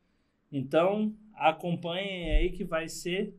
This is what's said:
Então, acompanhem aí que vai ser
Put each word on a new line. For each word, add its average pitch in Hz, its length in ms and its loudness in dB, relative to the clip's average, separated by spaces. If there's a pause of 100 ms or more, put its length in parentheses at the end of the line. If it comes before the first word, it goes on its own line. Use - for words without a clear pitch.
(520)
Então, 175 600 2 (200)
acompanhem 170 1000 0
aí 175 160 4
que 185 120 -6
vai 160 240 -4
ser 190 520 -4